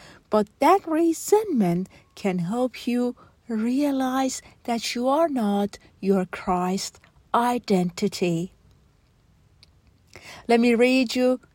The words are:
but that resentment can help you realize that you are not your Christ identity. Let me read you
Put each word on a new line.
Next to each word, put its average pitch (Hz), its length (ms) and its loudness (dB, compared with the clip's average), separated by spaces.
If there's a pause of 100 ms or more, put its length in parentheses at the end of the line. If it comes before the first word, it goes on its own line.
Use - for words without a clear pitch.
(320)
but 214 160 2 (120)
that 349 280 4
resentment 320 1000 0 (280)
can 185 240 -4
help 233 480 -4
you 247 280 -2 (320)
realize 262 960 -2 (220)
that - 320 -6
you 240 120 -2
are 311 220 2
not 202 480 -2 (240)
your 190 240 2
Christ 180 760 -4 (320)
identity. 185 1200 -2 (1900)
Let 233 120 4
me 240 140 4
read 254 420 2
you 254 240 2 (160)